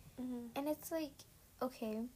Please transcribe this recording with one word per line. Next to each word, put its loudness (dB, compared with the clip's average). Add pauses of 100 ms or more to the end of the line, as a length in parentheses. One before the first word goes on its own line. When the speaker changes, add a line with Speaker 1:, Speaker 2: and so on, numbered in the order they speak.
(200)
Speaker 1:
Mm-hmm. 0 (100)
Speaker 2:
And 2
it's 2
like, 2 (480)
okay, 2 (140)